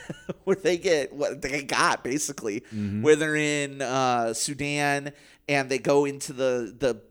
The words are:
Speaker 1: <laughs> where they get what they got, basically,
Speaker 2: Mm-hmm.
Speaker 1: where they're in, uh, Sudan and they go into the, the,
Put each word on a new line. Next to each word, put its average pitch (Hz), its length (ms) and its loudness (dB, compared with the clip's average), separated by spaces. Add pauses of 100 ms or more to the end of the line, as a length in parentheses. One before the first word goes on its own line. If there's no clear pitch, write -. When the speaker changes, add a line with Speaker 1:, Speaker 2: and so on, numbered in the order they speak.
Speaker 1:
<laughs> - 440 -12
where 190 120 2
they 175 220 0
get 160 340 0
what 131 300 -4
they 147 200 -4
got, 139 400 2
basically, 123 580 -4
Speaker 2:
Mm-hmm. 104 420 -4
Speaker 1:
where 156 140 8
they're 151 200 0
in, 143 460 -2
uh, 123 500 2
Sudan 143 800 -2 (360)
and 139 200 0
they 131 100 0
go 143 280 4
into 143 260 -6
the, 123 460 0
the, 117 320 0